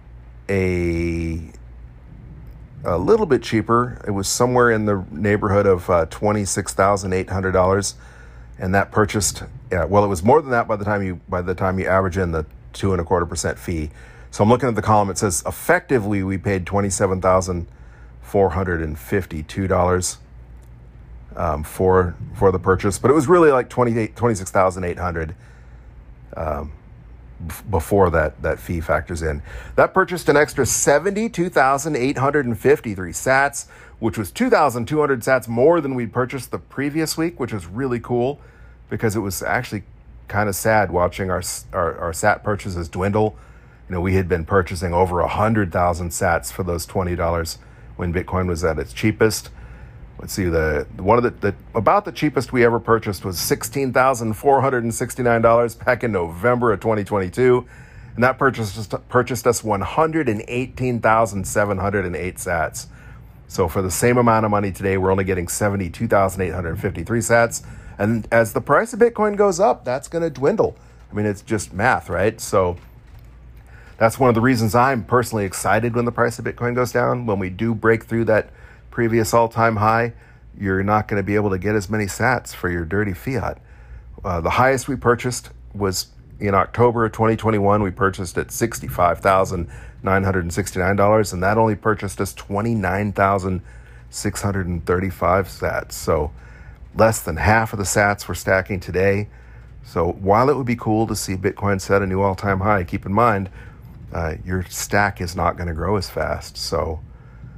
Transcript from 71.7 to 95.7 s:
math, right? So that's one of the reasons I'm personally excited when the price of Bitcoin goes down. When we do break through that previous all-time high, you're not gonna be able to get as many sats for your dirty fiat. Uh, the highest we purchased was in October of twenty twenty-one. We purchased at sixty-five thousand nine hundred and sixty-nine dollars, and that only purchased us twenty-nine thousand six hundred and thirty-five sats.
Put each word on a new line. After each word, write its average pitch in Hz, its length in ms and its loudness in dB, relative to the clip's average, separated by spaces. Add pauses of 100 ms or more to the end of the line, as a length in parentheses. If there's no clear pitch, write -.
math, 107 360 0
right? 95 320 0
So 90 380 0 (1200)
that's - 200 2
one 131 100 6
of 120 60 6
the 113 60 2
reasons 113 340 2
I'm 123 300 2
personally 117 400 0
excited 110 500 0
when 120 120 0
the 120 40 -2
price 117 280 0
of 117 60 -8
Bitcoin 120 300 -4
goes 120 160 0
down. 123 360 0
When 101 120 0
we 92 120 -4
do 113 240 -2
break 113 300 2
through 113 200 -2
that 107 260 2 (400)
previous 113 420 0
all-time 113 440 4
high, 113 380 2 (440)
you're 95 240 0
not 104 240 2
gonna 101 160 -2
be 101 140 -2
able 104 140 2
to 95 80 -2
get 104 180 -2
as 95 120 -2
many 107 180 -2
sats 113 480 -2
for - 160 -4
your 87 140 -2
dirty 98 280 -2
fiat. - 460 -6 (640)
Uh, 98 160 -4
the 165 100 0
highest 131 380 2
we 135 80 -4
purchased 120 540 -2 (240)
was 98 340 -4 (320)
in 101 140 0
October 117 500 4
of 107 80 0
twenty 113 240 2
twenty-one. 104 460 2
We 98 80 0
purchased 95 480 -2
at - 120 -4
sixty-five 90 680 -2
thousand 95 500 2 (320)
nine 95 220 2
hundred 95 200 0
and 85 80 -6
sixty-nine 92 440 -2
dollars, 104 360 4
and 90 100 -6
that 101 160 2
only 110 180 2
purchased 101 440 -4
us 98 120 -4
twenty-nine 101 800 -2
thousand 95 500 2 (480)
six - 320 -6
hundred 98 240 -2
and 87 180 -6
thirty-five 90 640 0
sats. - 460 -6